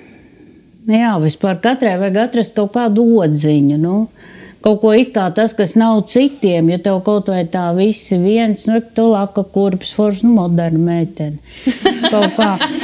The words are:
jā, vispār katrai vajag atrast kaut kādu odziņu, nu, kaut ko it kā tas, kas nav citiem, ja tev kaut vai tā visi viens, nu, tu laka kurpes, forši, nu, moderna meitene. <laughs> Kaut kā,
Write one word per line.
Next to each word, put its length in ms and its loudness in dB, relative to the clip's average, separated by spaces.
jā, 340 2
vispār 420 -2
katrai 380 0
vajag 180 0
atrast 380 -2
kaut 180 -2
kādu 320 0
odziņu, 640 2
nu, 180 0
kaut 200 2
ko 140 4
it 200 2
kā 160 0
tas, 240 0
kas 220 -2
nav 280 2
citiem, 680 0
ja 80 0
tev 240 -2
kaut 260 -2
vai 180 -2
tā 260 -4
visi 460 0
viens, 480 0
nu, 160 0
tu 240 -2
laka 380 0
kurpes, 500 -4
forši, 320 0
nu, 80 4
moderna 460 0
meitene. 580 -4
<laughs> 280 -2
Kaut 300 0
kā, 180 0